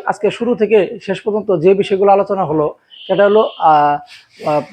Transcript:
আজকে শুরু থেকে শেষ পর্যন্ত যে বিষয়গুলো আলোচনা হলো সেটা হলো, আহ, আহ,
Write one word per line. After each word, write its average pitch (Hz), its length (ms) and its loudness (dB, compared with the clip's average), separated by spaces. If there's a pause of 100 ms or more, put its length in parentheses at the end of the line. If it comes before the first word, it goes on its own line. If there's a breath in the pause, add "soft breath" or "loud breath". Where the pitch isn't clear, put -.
আজকে - 260 -4
শুরু 240 240 -4
থেকে 202 460 0
শেষ 190 200 -8
পর্যন্ত 208 360 -2
যে 180 160 4
বিষয়গুলো 202 380 0
আলোচনা 196 340 0
হলো 151 300 -2 (320 soft breath)
সেটা 190 180 2
হলো, 214 320 2
আহ, 147 920 -2
আহ, 151 120 0 (120)